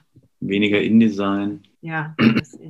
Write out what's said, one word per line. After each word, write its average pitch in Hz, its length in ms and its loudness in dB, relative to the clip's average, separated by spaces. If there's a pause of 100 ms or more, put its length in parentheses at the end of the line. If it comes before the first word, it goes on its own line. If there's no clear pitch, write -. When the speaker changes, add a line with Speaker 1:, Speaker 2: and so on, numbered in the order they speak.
(400)
Speaker 1:
Weniger 101 420 0
InDesign. 101 840 2 (180)
Speaker 2:
Ja, 160 360 -8
das, - 400 -2 (120)